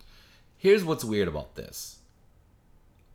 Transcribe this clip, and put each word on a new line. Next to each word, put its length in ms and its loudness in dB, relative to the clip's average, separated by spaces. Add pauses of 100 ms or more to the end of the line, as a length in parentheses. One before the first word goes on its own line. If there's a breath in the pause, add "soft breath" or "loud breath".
(580 soft breath)
Here's 280 4
what's 180 -2
weird 240 0
about 280 -8
this. 420 -14 (1160)